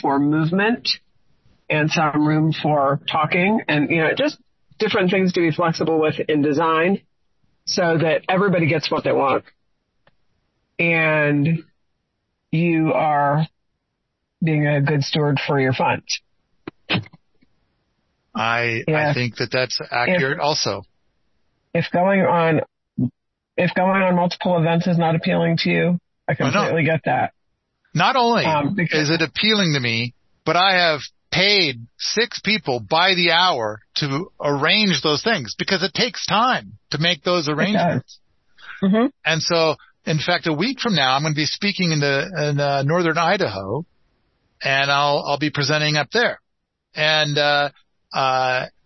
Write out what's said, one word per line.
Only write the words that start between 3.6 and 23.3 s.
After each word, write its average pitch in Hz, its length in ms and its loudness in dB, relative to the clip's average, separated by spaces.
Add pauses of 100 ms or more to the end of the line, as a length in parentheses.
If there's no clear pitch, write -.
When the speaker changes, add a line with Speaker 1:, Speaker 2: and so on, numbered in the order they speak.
Speaker 1:
and, 151 220 0
you 165 120 2
know, 151 140 2
just 302 220 -2 (400)
different 196 320 0
things 190 240 2
to 180 60 0
be 170 100 2
flexible 160 500 0
with 156 160 0 (120)
in 151 140 2
design 160 580 2 (680)
so 165 320 0
that 156 300 0
everybody 185 380 2
gets - 240 -2
what - 140 -2
they 135 80 0
want 131 320 0 (1300)
and 156 840 2 (880)
you 160 420 2
are 147 540 2 (960)
being 151 240 2
a 147 160 2
good 143 200 0
steward 147 440 0
for 143 140 0
your 131 120 2
funds. - 480 -2 (2250)
Speaker 2:
I, 117 540 0
Speaker 1:
Yeah. 151 220 0
Speaker 2:
I 139 40 -2
think 123 220 -4
that 120 160 -4
that's 127 260 -2 (120)
accurate 135 480 0
Speaker 1:
If - 40 -4
Speaker 2:
also. 120 400 -2 (920)
Speaker 1:
If 165 180 0
going 190 280 2
on, 165 400 2 (960)